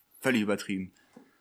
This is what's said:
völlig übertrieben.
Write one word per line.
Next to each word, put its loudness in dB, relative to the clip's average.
völlig 2
übertrieben. -4